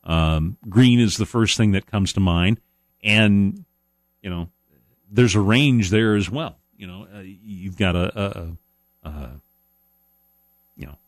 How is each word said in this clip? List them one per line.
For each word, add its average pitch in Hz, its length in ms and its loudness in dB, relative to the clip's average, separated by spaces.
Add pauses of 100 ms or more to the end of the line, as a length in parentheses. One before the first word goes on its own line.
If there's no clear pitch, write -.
Um, 80 500 0 (140)
green 120 320 4
is 107 160 0
the 107 80 -2
first 110 320 0
thing 107 160 2
that 95 120 -2
comes 98 280 -2
to 98 80 -2
mind, 90 400 0 (420)
and, 104 640 2 (560)
you 98 80 -12
know, 87 200 -8 (640)
there's 107 240 4
a 104 60 2
range 117 480 2
there 107 260 2
as 101 140 -2
well. 139 280 -8 (200)
You 95 100 -18
know, 92 260 -18
uh, 104 80 -20
you've 95 560 -14
got 90 200 2
a, 90 200 -2
a, 85 400 -8 (460)
a, 78 60 -14
a, 71 220 -14 (1500)
you - 80 -16
know, 73 100 -20 (120)